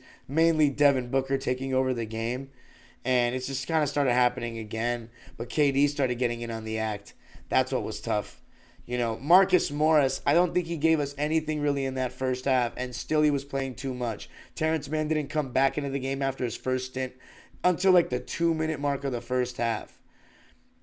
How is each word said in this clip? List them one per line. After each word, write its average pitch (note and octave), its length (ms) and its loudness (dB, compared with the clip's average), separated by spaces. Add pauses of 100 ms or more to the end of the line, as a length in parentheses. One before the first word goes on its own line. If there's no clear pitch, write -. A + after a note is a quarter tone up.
(280)
Mainly D#3 440 4
Devin B2+ 400 2
Booker C3+ 260 2
taking C3 380 -2
over C3 180 2
the A#2 120 -4
game. A#2 440 -4 (560)
And B2 300 2
it's B2+ 120 -4
just C3+ 200 -6
kinda D#3+ 180 2
started C3+ 280 0
happening B2 440 0
again. A2+ 540 -4 (260)
But - 120 -6
K C#3+ 220 2
D C#3 160 4
started C3+ 280 0
getting A#2+ 260 -2
in A#2 80 -4
on A2+ 140 -6
the A2 160 -4
act. G#2+ 340 -4 (360)
That's C3 220 2
what A#2 120 0
was G#2+ 180 -6
tough. - 380 -2 (460)
You B2 120 -4
know, A#2 200 -2
Marcus E3+ 540 4
Morris, D3 540 2
I C#3+ 80 4
don't E3+ 200 4
think E3 140 0
he E3 80 -4
gave D#3 240 4
us C#3 180 -2
anything D3+ 440 0
really C#3 240 0
in C3 80 -2
that C3 180 -2
first C3 320 -2
half, B2+ 320 2
and B2+ 180 -6
still D3+ 280 0
he D3+ 100 4
was C#3 140 -2
playing C3+ 300 -4
too C3 180 -4
much. A#2+ 360 -4 (260)
Terrence D#3 340 0
Mann D#3 180 0
didn't D3+ 220 0
come C#3 240 -2
back C3+ 240 2
into C#3+ 120 -2
the C3+ 120 -2
game C3+ 200 -4
after C3+ 220 -2
his A#2 140 -2
first B2+ 300 -2
stint C3 260 -6 (500)
until, F3+ 300 4
like, F3 160 4
the B2 100 0
two-minute D#3+ 600 -2
mark C#3 240 -2
of C3 80 -2
the A#2 80 -4
first B2 340 0
half. - 460 -4 (800)